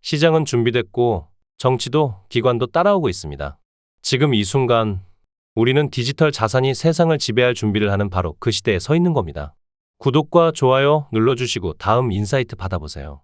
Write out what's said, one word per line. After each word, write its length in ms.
시장은 440
준비됐고, 840
정치도, 720
기관도 400
따라오고 400
있습니다. 500
지금 320
이 100
순간 580
우리는 340
디지털 440
자산이 400
세상을 440
지배할 360
준비를 400
하는 160
바로 300
그 120
시대에 260
서 160
있는 200
겁니다. 420
구독과 520
좋아요 600
눌러주시고 640
다음 360
인사이트 460
받아보세요. 680